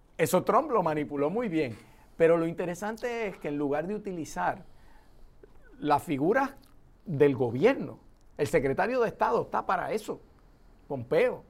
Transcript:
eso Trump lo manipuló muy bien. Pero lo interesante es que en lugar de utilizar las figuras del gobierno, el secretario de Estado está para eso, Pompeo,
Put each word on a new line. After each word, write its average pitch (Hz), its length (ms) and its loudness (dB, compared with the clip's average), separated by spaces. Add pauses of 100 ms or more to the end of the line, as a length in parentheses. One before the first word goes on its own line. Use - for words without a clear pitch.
(180)
eso 170 260 2
Trump 254 280 2
lo 214 100 4
manipuló 151 480 -2
muy 226 200 -2
bien. 147 280 -2 (400)
Pero 165 200 6
lo 165 100 0
interesante 214 800 -6
es 175 100 -8
que 160 120 -8
en 147 100 -4
lugar 147 260 -2
de 202 80 -4
utilizar 180 720 -6 (1120)
las 147 240 0
figuras 180 500 0 (540)
del 139 300 4
gobierno, 131 640 0 (380)
el 220 100 0
secretario 185 540 0
de 220 80 2
Estado 220 340 0
está - 240 -4
para 160 240 -2
eso, - 280 -6 (680)
Pompeo, 160 640 0